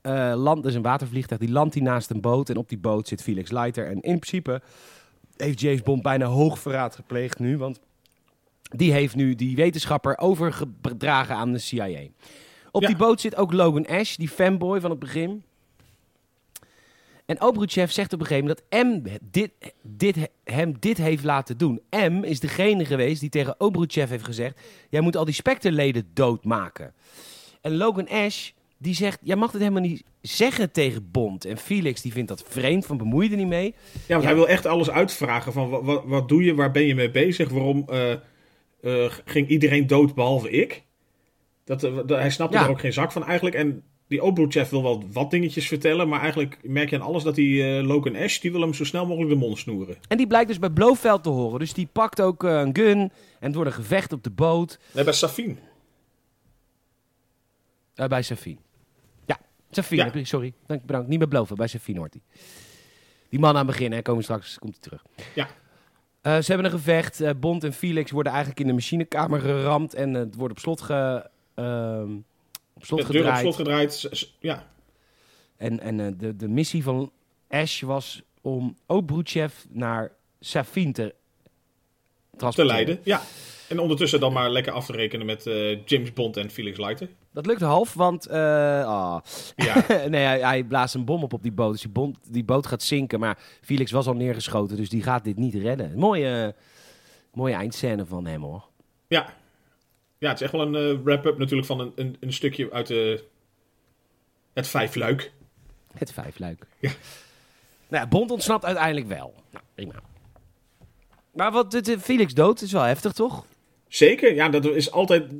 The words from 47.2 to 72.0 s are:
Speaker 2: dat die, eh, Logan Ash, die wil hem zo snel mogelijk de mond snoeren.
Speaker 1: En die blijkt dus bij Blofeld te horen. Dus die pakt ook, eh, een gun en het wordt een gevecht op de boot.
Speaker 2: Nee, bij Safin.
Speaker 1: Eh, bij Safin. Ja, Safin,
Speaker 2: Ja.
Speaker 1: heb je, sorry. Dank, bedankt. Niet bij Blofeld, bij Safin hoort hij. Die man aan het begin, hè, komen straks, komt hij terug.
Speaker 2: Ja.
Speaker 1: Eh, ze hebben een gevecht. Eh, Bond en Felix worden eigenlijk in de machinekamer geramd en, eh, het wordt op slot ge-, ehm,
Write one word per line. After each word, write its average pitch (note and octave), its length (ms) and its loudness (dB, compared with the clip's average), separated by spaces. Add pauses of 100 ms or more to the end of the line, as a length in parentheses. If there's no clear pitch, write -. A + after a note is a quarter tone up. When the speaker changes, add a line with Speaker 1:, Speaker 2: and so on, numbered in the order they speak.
Speaker 2:
dat D3+ 120 0
die, C#3 280 4 (160)
eh, C#3 80 0
Logan C#3 300 2
Ash, F3+ 220 -2
die F3 140 -2
wil F3 80 0
hem D#3+ 140 0
zo D3 100 -4
snel F3 220 -4
mogelijk E3 260 0
de D3 60 6
mond A2+ 200 0
snoeren. F#2+ 380 -8 (120)
Speaker 1:
En G#3+ 80 2
die B3 100 4
blijkt A3+ 220 6
dus G#3 100 -2
bij F3+ 120 0
Blofeld G#3 520 6
te E3 60 -2
horen. B2 300 0
Dus D#3 140 -4
die F3+ 200 -4
pakt A3 280 0
ook, F#3 240 2
eh, F3+ 60 4 (100)
een C3+ 160 0
gun G#3 220 6
en G3 120 2 (300)
het C#3+ 140 -4
wordt D#3 160 0
een - 60 -8
gevecht E3+ 360 -2
op C3 100 -8
de A#2+ 80 -6
boot. E3 480 0 (140)
Speaker 2:
Nee, C#3 120 0
bij D3 80 2
Safin. G#3 460 -2 (2250)
Speaker 1:
Eh, C3 140 -4
bij C3 140 0
Safin. G2+ 360 -10 (680)
Ja, - 120 -2 (320)
Safin, - 260 -2
Speaker 2:
Ja. E3+ 80 4
Speaker 1:
heb A#2+ 100 -6
je, C#3+ 100 -4
sorry. B2+ 280 -4 (140)
Dank, C#3 180 -6
bedankt. B2+ 240 -4
Niet D#3+ 100 0
bij D#3+ 100 4
Blofeld, A#2 300 0
bij A2+ 80 0
Safin A2 300 -8
hoort D#2+ 160 -10
hij. - 100 -20 (1080)
Die C3 120 -4
man D#3 100 6
aan D3 60 6
het C#3 100 2
begin, B2+ 260 -2
hè, A#2 100 -4
komen A#2 200 0
straks, G#2+ 360 -8
komt - 140 -14
hij - 100 -20
terug. - 220 -18 (300)
Speaker 2:
Ja. C#3 140 -4 (720)
Speaker 1:
Eh, D#3 160 2
ze D#3+ 140 0
hebben F#3 200 0
een F3 60 -4
gevecht. D#3+ 420 0
Eh, D3+ 100 2 (100)
Bond E3 240 -2
en D3 80 -2
Felix D#3+ 380 -2
worden C#3+ 220 -2
eigenlijk C#3 280 -2
in C#3 60 0
de C3 60 2
machinekamer D3 680 0
geramd C#3+ 540 0
en, C3+ 200 -2
eh, B2 60 -2
het A2 140 -6
wordt A#2+ 180 -6
op - 60 -14
slot E3 220 -4
ge-, C3+ 500 -2 (240)
ehm, A2+ 600 -6 (580)